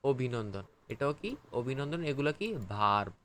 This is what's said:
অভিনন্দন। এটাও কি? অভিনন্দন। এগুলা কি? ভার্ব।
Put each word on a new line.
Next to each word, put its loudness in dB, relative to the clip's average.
অভিনন্দন। 0
এটাও 0
কি? -6
অভিনন্দন। -2
এগুলা 0
কি? -4
ভার্ব। 2